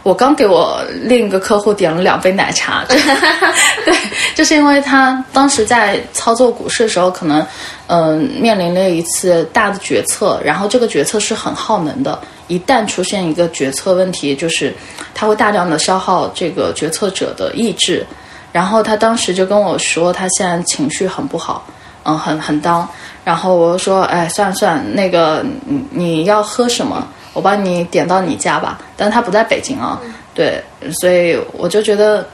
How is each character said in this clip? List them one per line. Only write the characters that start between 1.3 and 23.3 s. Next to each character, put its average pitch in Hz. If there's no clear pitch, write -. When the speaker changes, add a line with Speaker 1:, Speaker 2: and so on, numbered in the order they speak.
Speaker 1:
客 208
户 208
点 175
了 170
两 190
杯 185
奶 190
茶。 -
<laughs> -
对， 254
就 311
是 311
因 294
为 285
他 262
当 277
时 226
在 208
操 -
作 233
股 -
市 -
的 220
时 180
候， 180
可 180
能， 151
嗯， 160
面 220
临 175
了 190
一 170
次 170
大 214
的 190
决 -
策， -
然 151
后 202
这 240
个 226
决 143
策 214
是 -
很 151
耗 202
能 139
的， 143
一 175
旦 226
出 185
现 190
一 160
个 170
决 135
策 185
问 180
题， 143
就 165
是 147
他 214
会 214
大 214
量 180
的 156
消 185
耗 180
这 175
个 90
决 -
策 196
者 -
的 -
意 220
志。 -
然 175
后 220
他 220
当 226
时 190
就 185
跟 208
我 185
说， 175
他 185
现 185
在 170
情 156
绪 190
很 170
不 165
好， -
嗯， 156
很， 156
很 151
down。 170
然 170